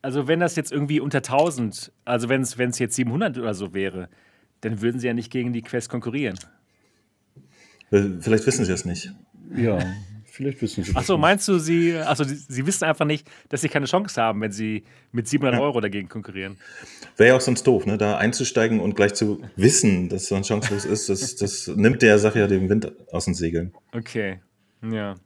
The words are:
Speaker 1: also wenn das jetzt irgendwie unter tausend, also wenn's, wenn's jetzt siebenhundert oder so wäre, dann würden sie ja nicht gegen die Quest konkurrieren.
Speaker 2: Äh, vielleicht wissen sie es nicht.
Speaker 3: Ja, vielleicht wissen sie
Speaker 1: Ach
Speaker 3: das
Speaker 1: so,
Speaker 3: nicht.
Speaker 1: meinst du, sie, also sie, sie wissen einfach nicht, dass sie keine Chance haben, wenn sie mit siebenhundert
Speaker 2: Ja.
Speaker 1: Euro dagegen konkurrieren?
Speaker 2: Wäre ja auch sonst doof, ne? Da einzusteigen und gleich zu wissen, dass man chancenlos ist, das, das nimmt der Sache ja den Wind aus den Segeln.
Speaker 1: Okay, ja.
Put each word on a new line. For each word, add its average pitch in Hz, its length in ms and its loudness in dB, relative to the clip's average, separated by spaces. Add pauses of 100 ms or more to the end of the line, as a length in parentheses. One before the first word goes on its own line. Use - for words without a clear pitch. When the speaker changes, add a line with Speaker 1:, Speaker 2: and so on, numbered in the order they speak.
Speaker 1:
also 135 240 -2
wenn 165 120 2
das 170 160 0
jetzt 160 160 -4
irgendwie 147 280 0
unter 139 240 -2
tausend, 135 680 -2 (120)
also 120 260 0
wenn's, 131 300 0
wenn's 123 180 -2
jetzt 120 180 -2
siebenhundert 127 440 -2
oder 110 160 -4
so 90 180 -10
wäre, 95 360 -6 (520)
dann 110 200 -4
würden 120 180 0
sie 123 80 -4
ja 120 80 0
nicht 117 160 -6
gegen 123 200 -4
die 117 120 -6
Quest 120 260 -6
konkurrieren. 120 480 -6 (1500)
Speaker 2:
Äh, 101 100 6 (180)
vielleicht 110 260 2
wissen 117 200 2
sie 92 60 0
es 90 140 -2
nicht. 87 260 -6 (440)
Speaker 3:
Ja, 113 240 2 (460)
vielleicht 135 360 -10
wissen 104 220 -4
sie - 80 -4
Speaker 1:
Ach - 80 2
Speaker 3:
das 127 80 -4
Speaker 1:
so, 190 60 2
Speaker 3:
nicht. 156 80 2
Speaker 1:
meinst 196 260 2
du, 196 120 2
sie, 170 360 2
also 151 280 -2
sie, 139 120 -4
sie 135 320 -6
wissen 190 160 -2
einfach 156 220 0
nicht, 151 220 -4 (220)
dass 135 120 -4
sie 156 80 0
keine 143 160 0
Chance 190 360 -2
haben, 107 200 0
wenn 107 100 -2
sie 107 320 -6 (280)
mit 117 160 -4
siebenhundert 131 340 2
Speaker 2:
Ja. 139 40 2
Speaker 1:
Euro 123 160 0
dagegen 101 280 -6
konkurrieren? 98 480 -10 (600)
Speaker 2:
Wäre 113 120 10
ja 127 80 10
auch 127 40 2
sonst 123 220 0
doof, 113 220 6
ne? 101 120 0
Da 104 200 0
einzusteigen 113 640 2
und 98 160 -2
gleich 101 180 4
zu 104 280 -2 (140)
wissen, 95 540 4
dass 95 220 -6
man 98 120 0
chancenlos 104 420 -2
ist, 104 240 -2
das, 95 260 -2
das - 320 -4
nimmt 101 340 4
der 104 180 8
Sache 107 200 2
ja 101 80 4
den 95 220 2
Wind 107 220 0 (200)
aus 85 140 -4
den 90 80 0
Segeln. 85 400 -2 (180)
Speaker 1:
Okay, 104 480 -6 (440)
ja. 107 320 -6 (100)